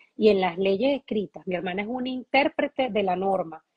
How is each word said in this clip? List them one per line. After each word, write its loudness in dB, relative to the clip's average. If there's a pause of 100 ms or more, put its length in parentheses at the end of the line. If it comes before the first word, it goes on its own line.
(160)
y 6
en 4
las -2
leyes 0
escritas. -6
Mi -2
hermana -4
es -8
una -6
intérprete 0
de 0
la 0
norma. -2 (120)